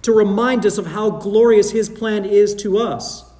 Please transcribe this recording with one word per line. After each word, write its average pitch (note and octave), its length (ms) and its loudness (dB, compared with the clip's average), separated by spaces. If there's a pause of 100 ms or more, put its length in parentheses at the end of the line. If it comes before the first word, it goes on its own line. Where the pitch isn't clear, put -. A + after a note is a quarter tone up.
to A3+ 100 0
remind G#3+ 520 2
us G3 120 0
of F3+ 100 -6
how G#3 220 -4
glorious G#3 600 2
his G#3+ 180 -2
plan G#3+ 340 -4
is G3+ 320 2
to G3+ 220 -4
us. - 520 -6 (100)